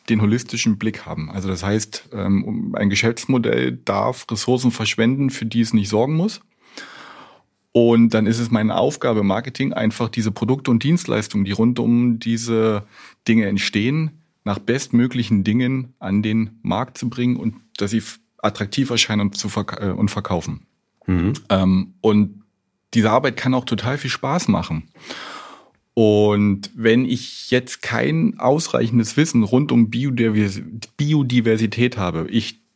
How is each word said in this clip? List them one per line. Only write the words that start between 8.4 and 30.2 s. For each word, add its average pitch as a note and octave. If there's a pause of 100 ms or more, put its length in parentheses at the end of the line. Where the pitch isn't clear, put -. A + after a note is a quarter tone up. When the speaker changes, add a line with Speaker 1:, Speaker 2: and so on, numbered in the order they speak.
Speaker 1:
meine G#2+
Aufgabe A#2+
im G2+
Marketing, A#2+
einfach A2
diese G#2+
Produkte C3
und A#2
Dienstleistungen, G#2+
die G2
rund A#2
um A#2
diese A2+ (440)
Dinge A2+
entstehen, A#2+ (340)
nach G2+
bestmöglichen A#2+
Dingen B2
an G2
den A2
Markt A2
zu A#2+
bringen B2
und A2 (220)
dass G2+
sie A2+
f-, - (180)
attraktiv G#2+
erscheinen G#2+
und G2+
zu -
verk-, -
äh, G2
und G2+
verkaufen. - (400)
Speaker 2:
Mhm. F#2 (180)
Speaker 1:
Ähm, F#2+
und G#2 (520)
diese A2
Arbeit B2+
kann B2+
auch B2+
total B2
viel C3+
Spaß C#3+
machen. E2+ (1120)
Und G#2
wenn A2+
ich -
jetzt B2+
kein D3+
ausreichendes A#2+
Wissen C#3+
rund B2+
um A#2
Biodivers-, A2+ (340)